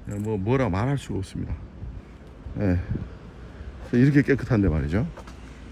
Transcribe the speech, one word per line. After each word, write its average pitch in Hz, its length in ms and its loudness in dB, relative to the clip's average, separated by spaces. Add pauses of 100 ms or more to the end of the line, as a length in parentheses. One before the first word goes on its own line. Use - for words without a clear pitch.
(180)
뭐, 107 180 -2
뭐라 117 320 2
말할 120 280 2
수가 101 220 -4
없습니다. 90 340 -6 (1040)
예, 90 200 4 (1120)
이렇게 139 300 8
깨끗한데 110 480 4
말이죠. 78 360 2 (680)